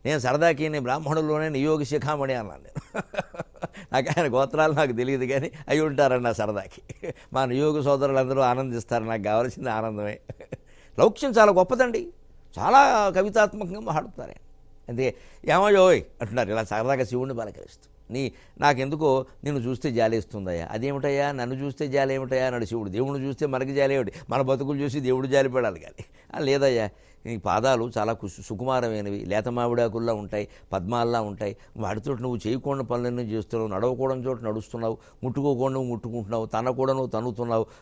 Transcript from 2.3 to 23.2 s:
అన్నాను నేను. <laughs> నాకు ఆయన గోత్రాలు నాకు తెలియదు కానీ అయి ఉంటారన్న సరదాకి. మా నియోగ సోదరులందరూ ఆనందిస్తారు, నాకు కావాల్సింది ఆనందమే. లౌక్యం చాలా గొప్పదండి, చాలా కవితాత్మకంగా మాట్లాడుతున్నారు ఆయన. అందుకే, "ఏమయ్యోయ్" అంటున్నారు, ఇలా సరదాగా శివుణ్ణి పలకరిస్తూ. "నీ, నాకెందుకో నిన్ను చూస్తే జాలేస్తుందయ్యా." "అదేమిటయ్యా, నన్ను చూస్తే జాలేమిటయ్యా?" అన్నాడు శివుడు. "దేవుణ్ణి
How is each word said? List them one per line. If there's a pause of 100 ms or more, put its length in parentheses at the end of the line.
అన్నాను
నేను. (920)
<laughs>
నాకు
ఆయన
గోత్రాలు
నాకు
తెలియదు
కానీ (180)
అయి
ఉంటారన్న
సరదాకి. (200)
మా
నియోగ
సోదరులందరూ
ఆనందిస్తారు,
నాకు
కావాల్సింది
ఆనందమే. (800)
లౌక్యం
చాలా
గొప్పదండి, (500)
చాలా
కవితాత్మకంగా
మాట్లాడుతున్నారు
ఆయన. (440)
అందుకే, (380)
"ఏమయ్యోయ్" (180)
అంటున్నారు,
ఇలా
సరదాగా
శివుణ్ణి
పలకరిస్తూ. (200)
"నీ, (260)
నాకెందుకో (180)
నిన్ను
చూస్తే
జాలేస్తుందయ్యా."
"అదేమిటయ్యా,
నన్ను
చూస్తే
జాలేమిటయ్యా?"
అన్నాడు
శివుడు.
"దేవుణ్ణి